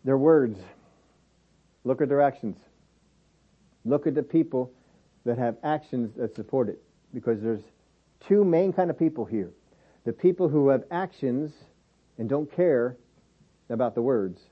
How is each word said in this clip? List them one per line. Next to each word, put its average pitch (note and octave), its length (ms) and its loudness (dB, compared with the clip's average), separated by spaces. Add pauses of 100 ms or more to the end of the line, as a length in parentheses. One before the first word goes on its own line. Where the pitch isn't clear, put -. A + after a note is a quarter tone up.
Their C3+ 120 2
words. C3+ 400 4 (1300)
Look C3 180 -2
at C#3 60 2
their C#3+ 140 2
actions. C3+ 360 -2 (1300)
Look C#3+ 240 0
at C#3 80 -2
the D3 80 0
people C#3 480 -2 (540)
that A#2+ 120 -2
have A#2 240 -2
actions C3 540 -4
that A#2+ 200 -6
support A#2 340 -2
it. - 120 -12 (320)
Because A2+ 280 -2
there's A2 220 -4 (580)
two G3+ 240 4
main F3 260 2
kind F3+ 180 0
of - 80 -4
people D#3 280 0
here. G2+ 260 -6 (540)
The A#2 80 -4
people F3+ 340 0
who C#3+ 220 2
have C3 200 2
actions D3+ 640 -4 (680)
and A2+ 120 -8
don't D3 200 -4
care C3 460 0 (760)
about A#2 240 -2
the A#2+ 80 -2
words G#2+ 380 -2 (120)